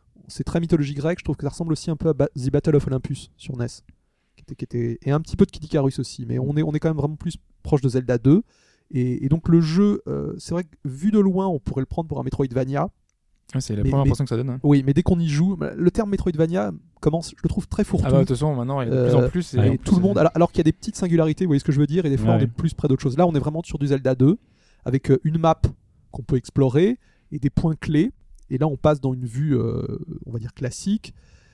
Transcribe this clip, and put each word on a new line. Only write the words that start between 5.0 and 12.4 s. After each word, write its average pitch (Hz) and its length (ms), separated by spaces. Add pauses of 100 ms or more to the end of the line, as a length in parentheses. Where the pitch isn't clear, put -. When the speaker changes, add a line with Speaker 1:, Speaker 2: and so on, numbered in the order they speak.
Speaker 1:
et 135 80
un 147 100
petit - 160
peu 202 80
de - 60
Kid - 140
Icarus 139 340
aussi, 131 280
mais 123 120
on 139 180
est, 156 60
on 156 100
est 151 80
quand 165 80
même 160 80
vraiment 151 200
plus 165 200 (260)
proche 147 200
de 135 80
Zelda 123 260
deux, 143 260 (500)
et, 127 320
et 135 40
donc 160 200
le 165 120
jeu, 196 460
euh, 143 320
c'est - 160
vrai 180 100
que - 60 (160)
vu 143 240
de 214 80
loin, 190 300
on 165 100
pourrait - 240
le 127 40
prendre 165 220
pour 147 120
un - 20
Metroidvania. 131 680 (680)